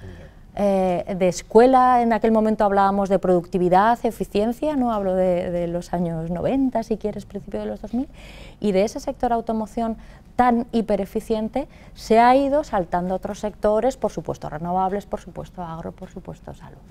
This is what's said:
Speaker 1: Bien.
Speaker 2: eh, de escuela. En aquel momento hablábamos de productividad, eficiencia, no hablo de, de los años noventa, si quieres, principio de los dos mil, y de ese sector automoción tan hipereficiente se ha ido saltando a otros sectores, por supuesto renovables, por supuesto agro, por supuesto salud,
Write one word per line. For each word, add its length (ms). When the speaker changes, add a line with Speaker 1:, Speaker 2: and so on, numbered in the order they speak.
Speaker 1:
Bien. 140
Speaker 2:
eh, 640
de 100
escuela. 760
En 100
aquel 200
momento 320
hablábamos 440
de 80
productividad, 840
eficiencia, 720
no 180
hablo 220
de, 340
de 180
los 260
años 360
noventa, 540
si 140
quieres, 280
principio 360
de 40
los 160
dos 140
mil, 140
y 140
de 100
ese 160
sector 340
automoción 640
tan 360
hipereficiente 960
se 220
ha 160
ido 300
saltando 500
a 40
otros 240
sectores, 560
por 120
supuesto 380
renovables, 580
por 140
supuesto 420
agro, 300
por 200
supuesto 420
salud, 240